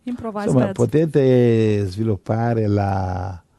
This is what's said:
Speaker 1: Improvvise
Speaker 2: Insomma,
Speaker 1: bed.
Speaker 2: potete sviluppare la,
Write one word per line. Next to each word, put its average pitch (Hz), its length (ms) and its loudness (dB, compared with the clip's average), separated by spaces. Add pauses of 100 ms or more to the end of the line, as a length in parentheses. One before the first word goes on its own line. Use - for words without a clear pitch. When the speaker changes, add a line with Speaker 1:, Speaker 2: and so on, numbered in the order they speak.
Speaker 1:
Improvvise 226 420 -8
Speaker 2:
Insomma, - 200 2
Speaker 1:
bed. 196 100 -4
Speaker 2:
potete 120 1120 2
sviluppare 113 800 -2
la, 95 760 -2 (180)